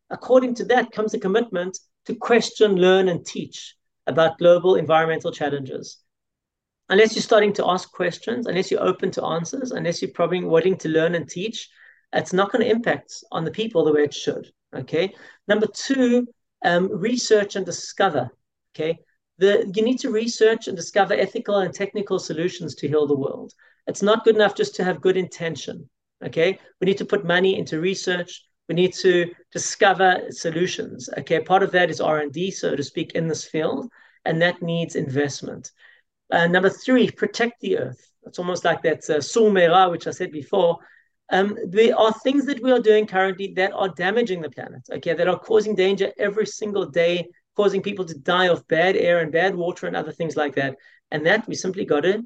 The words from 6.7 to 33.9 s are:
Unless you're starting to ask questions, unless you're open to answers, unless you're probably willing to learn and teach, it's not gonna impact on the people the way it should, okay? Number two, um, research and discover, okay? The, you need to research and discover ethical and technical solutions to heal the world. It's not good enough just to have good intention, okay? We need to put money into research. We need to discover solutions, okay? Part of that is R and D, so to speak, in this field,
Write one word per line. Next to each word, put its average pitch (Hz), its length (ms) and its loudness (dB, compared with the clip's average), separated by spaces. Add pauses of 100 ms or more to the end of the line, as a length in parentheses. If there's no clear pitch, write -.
Unless 214 240 6
you're - 80 -4
starting 208 320 4
to - 140 -2
ask 180 240 -2
questions, 185 560 -6
unless 185 240 -2
you're - 120 0
open 185 280 0
to - 120 -6
answers, 170 480 -6
unless 165 300 -6
you're 185 80 -4
probably 175 340 -2
willing 165 360 2
to 165 100 -6
learn 160 240 2
and 151 160 -4
teach, 214 400 -10 (440)
it's 170 200 -2
not 202 180 2
gonna 233 140 2
impact 208 480 -2 (180)
on 165 140 -4
the 156 60 -4
people 185 340 0
the 151 80 4
way 147 120 4
it 143 80 -2
should, - 340 -6 (280)
okay? 156 380 -4 (340)
Number 208 200 2
two, 247 600 2 (380)
um, 180 260 2
research 208 640 0
and 185 100 -4
discover, 156 640 -4 (420)
okay? 165 240 -4 (400)
The, 196 360 2
you 214 80 0
need 254 200 2
to 247 100 -4
research 226 560 0
and 180 100 -6
discover 190 380 0
ethical 202 440 -2
and 175 140 -2
technical 196 460 -4
solutions 165 560 -6
to 147 120 -6
heal 147 200 2
the 143 100 2
world. - 360 -8 (340)
It's 175 160 -6
not 220 200 2
good 226 120 6
enough 208 200 4
just 208 200 -4
to 190 80 -2
have 180 180 -2
good 185 160 2
intention, 170 720 -8 (340)
okay? 165 360 0 (200)
We 185 60 -2
need 190 140 2
to 175 60 -6
put 170 200 -2
money 185 320 2
into 156 220 -4
research. 180 640 -4 (240)
We 160 60 -4
need 180 200 2
to 175 360 2 (200)
discover 185 800 2
solutions, 160 880 -6
okay? 160 220 -2
Part 190 240 4
of - 80 0
that 175 180 4
is 156 100 -6
R 156 200 0
and 147 120 -4
D, 180 200 -4
so 160 240 -4
to 143 80 -2
speak, - 300 -8
in 165 140 -2
this 151 160 -4
field, - 460 -4 (360)